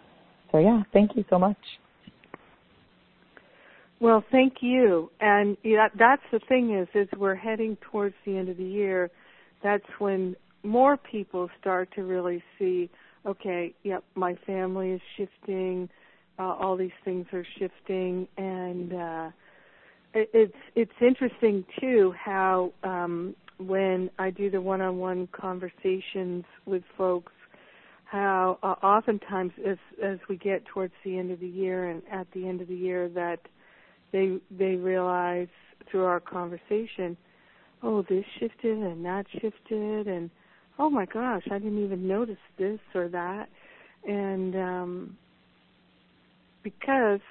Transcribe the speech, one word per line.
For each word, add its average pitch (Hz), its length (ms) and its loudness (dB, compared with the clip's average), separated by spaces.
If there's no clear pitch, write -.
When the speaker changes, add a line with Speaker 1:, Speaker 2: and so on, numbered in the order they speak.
Speaker 1:
So 160 80 6
yeah, 208 240 6
thank 202 220 8
you 214 140 0
so 185 80 6
much. 196 200 4
Speaker 2:
Well, 226 320 6
thank 262 300 6
you. 240 480 4
And 208 420 4
yeah, 220 240 6
that's 247 240 8
the 226 160 2
thing 240 280 4
is, 185 180 0
is 202 140 2
we're 196 180 0
heading 220 420 -4
towards 202 240 -2
the 196 120 -4
end 185 120 -4
of 175 80 -8
the 185 60 -6
year. 185 460 0
That's 202 220 0
when 190 360 -2
more 254 340 6
people 185 520 -6
start 185 360 -2
to 196 80 -6
really 180 400 -4
see, 180 300 -2
okay, 180 480 -6
yep, 190 200 -6
my 180 200 -2
family 190 460 -4
is 180 100 -6
shifting, 185 720 -6
uh, 185 220 -4
all 190 160 -2
these 185 160 -4
things 180 280 -6
are 180 140 -6
shifting, 185 680 -6
and, 180 560 -8
uh, 165 360 -8
it, 214 200 2
it's, 220 240 4
it's 233 160 2
interesting 233 600 4
too 220 380 4
how, 190 560 0
um, 175 520 -4
when 190 520 0
I 190 120 -2
do 202 180 -4
the 190 100 -2
one-on-one 185 720 -2
conversations 185 1120 -6
with 185 180 -4
folks, 180 340 -2
how, 190 580 0
uh, - 240 -2
oftentimes 202 680 2
as, 196 120 -2
as 196 140 -4
we 190 100 -6
get 190 280 -4
towards 185 280 -8
the 185 140 -6
end 185 140 -4
of 175 80 -8
the 180 80 -10
year 185 420 -4
and 165 120 -8
at 185 220 -8
the 185 140 -8
end 180 140 -6
of 175 60 -12
the 180 80 -8
year 180 340 -2
that 175 300 -4
they, 190 220 2
they 190 260 0
realize 180 720 0
through 185 140 2
our 175 160 2
conversation, 180 960 -6
"Oh, 220 200 0
this 190 200 -2
shifted 220 380 -4
and 170 260 -6
that 185 220 -4
shifted, 214 680 -6
and 170 220 -6
oh 302 100 2
my 233 160 0
gosh, 226 460 -4
I 202 80 -4
didn't 208 240 -2
even 185 240 -4
notice 208 300 -2
this 202 220 -2
or 175 160 -2
that." 180 400 -8
And, 196 480 -4
um, 180 600 -6
because 214 560 0